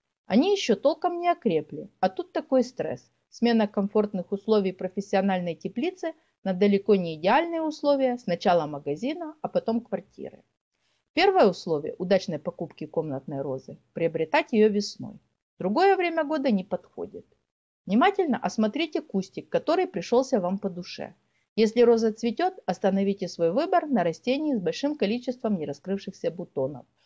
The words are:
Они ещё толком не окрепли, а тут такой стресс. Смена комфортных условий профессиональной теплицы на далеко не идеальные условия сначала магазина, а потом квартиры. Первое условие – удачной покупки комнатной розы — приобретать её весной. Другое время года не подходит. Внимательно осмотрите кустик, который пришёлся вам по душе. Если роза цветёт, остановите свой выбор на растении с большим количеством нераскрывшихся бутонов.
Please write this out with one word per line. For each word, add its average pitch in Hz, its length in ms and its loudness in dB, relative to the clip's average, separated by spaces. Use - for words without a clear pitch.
Они 320 280 4
ещё 311 240 2
толком 349 420 0
не 349 80 -2
окрепли, 165 600 -2
а 190 80 0
тут - 240 -6
такой 262 320 0
стресс. - 480 -8
Смена 226 360 2
комфортных 208 640 -2
условий 202 400 0
профессиональной 185 840 -2
теплицы 320 600 -6
на 190 100 -2
далеко 202 420 4
не 170 180 0
идеальные 302 480 0
условия 285 560 0
сначала 180 480 0
магазина, 208 800 -6
а - 60 -8
потом 226 320 -2
квартиры. - 600 -12
Первое 370 340 6
условие – 160 520 -2
удачной 180 400 0
покупки 160 480 -10
комнатной 147 540 -6
розы — 131 360 -8
приобретать 165 580 -2
её 214 180 6
весной. 202 500 -6
Другое 339 360 4
время 339 280 0
года 285 260 -2
не 208 140 2
подходит. - 640 -10
Внимательно 311 540 2
осмотрите 220 600 -2
кустик, - 480 -8
который 339 380 0
пришёлся 240 540 0
вам 185 180 -2
по 196 140 -6
душе. - 420 -14
Если 220 260 2
роза 226 300 4
цветёт, 247 440 -2
остановите 196 640 0
свой 170 240 0
выбор 339 340 0
на 240 180 0
растении 262 520 -2
с 214 40 -2
большим 190 360 -2
количеством 226 640 -2
нераскрывшихся 175 720 -6
бутонов. 147 560 -8